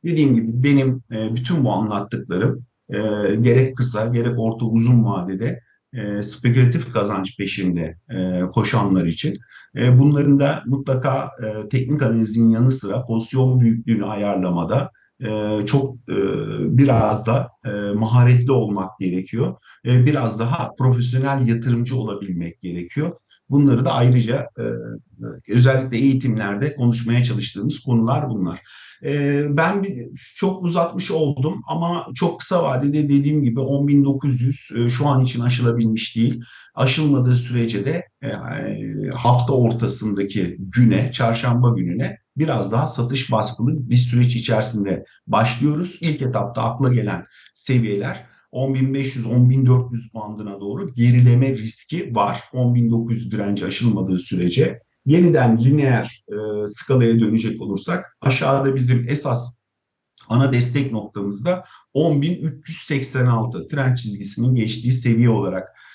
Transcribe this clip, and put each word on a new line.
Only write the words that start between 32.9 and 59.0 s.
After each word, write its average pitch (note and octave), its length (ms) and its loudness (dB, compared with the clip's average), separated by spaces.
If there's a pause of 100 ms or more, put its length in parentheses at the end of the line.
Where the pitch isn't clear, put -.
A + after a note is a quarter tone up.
dediğim C#3+ 400 2
gibi A#2+ 160 0
on C#3 280 0
bin C#3+ 180 6
dokuz C3+ 360 0
yüz, C3+ 360 -2
e, A#2+ 120 2
şu B2 180 0
an C3 160 4
için B2 180 -2
aşılabilmiş A#2 760 0
değil. A#2 260 0 (340)
Aşılmadığı B2+ 600 2
sürece A2+ 500 -2
de, E3 180 -4 (200)
e, A2+ 80 -6 (840)
hafta - 380 2
ortasındaki G#2 1080 -2
güne, G2+ 520 2
çarşamba A#2+ 580 0
gününe F#2+ 480 -2 (200)
biraz A#2 340 -2
daha C#3 160 0
satış B2+ 440 -4
baskılı A#2+ 580 -2
bir B2 80 4
süreç B2 380 4
içerisinde G#2+ 680 -2 (240)
başlıyoruz. D3 760 0
İlk D3+ 200 -2
etapta A#2 420 -4
akla B2+ 300 0
gelen F#2+ 320 -2 (280)
seviyeler G2+ 720 -2 (260)
on C3+ 220 -2
bin C3 200 0
beş C3+ 220 -4
yüz, A#2 100 -6
on B2 240 4
bin C3 160 4
dört A#2+ 260 2
yüz A2+ 220 -10
bandına G#2 480 -10
doğru B2+ 320 -8
gerileme B2 640 6
riski A2+ 580 -8
var. - 280 -2 (100)
On B2 220 2
bin A#2 160 2
dokuz A#2 260 0
yüz F#2 140 -8
direnci G2+ 340 -4
aşılmadığı F#2+ 520 0
sürece F2+ 640 -2 (260)
yeniden C#3 580 4
lineer, C3+ 680 2
e, G#2 360 -6
skalaya A#2 520 2
dönecek A2+ 420 0
olursak F#2+ 440 -6 (160)
aşağıda C3+ 540 0
bizim B2 340 2